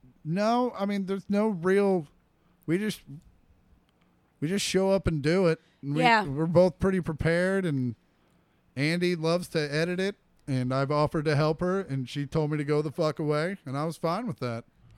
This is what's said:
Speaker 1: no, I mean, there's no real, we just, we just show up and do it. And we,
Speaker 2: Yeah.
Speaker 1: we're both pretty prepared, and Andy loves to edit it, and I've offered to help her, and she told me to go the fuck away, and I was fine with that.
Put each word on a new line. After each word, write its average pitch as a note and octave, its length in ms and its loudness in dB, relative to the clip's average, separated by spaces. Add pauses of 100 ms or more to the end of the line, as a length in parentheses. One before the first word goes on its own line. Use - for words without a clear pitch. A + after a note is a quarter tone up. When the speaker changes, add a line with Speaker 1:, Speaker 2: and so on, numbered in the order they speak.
(240)
Speaker 1:
no, A3 560 0
I G3 60 -2
mean, G3+ 200 -2
there's G3 240 -4
no G#3 200 2
real, F#3+ 580 2 (580)
we D#3+ 120 0
just, G#3 240 -4 (1400)
we D3 80 -4
just G3 180 -2
show F#3+ 260 2
up G3 160 2
and D#3+ 140 0
do F3 260 4
it. D#3+ 120 2 (220)
And C#3 140 -4
we, D3+ 60 2
Speaker 2:
Yeah. A3+ 220 4
Speaker 1:
we're D3+ 220 -2
both F3 340 4
pretty F#3+ 220 0
prepared, F3 640 0
and C3 300 -2 (800)
Andy F3 400 0
loves E3 340 -2
to E3 100 -2 (140)
edit F3 260 0
it, G3 160 -2 (320)
and B2+ 260 0
I've C3+ 180 0
offered D3 340 0
to D3+ 100 2
help D#3 260 2
her, F#3 200 0
and C3+ 260 -6
she C#3+ 180 -6
told D3+ 260 -2
me D3+ 60 -2
to C#3+ 60 -4
go D3 180 0
the D3+ 100 -4
fuck D#3 280 -2
away, D#3 460 -2
and C3+ 120 -6
I D3+ 80 -4
was E3 120 -6
fine F#3 300 -4
with D#3 120 -8
that. A#2+ 240 -6 (340)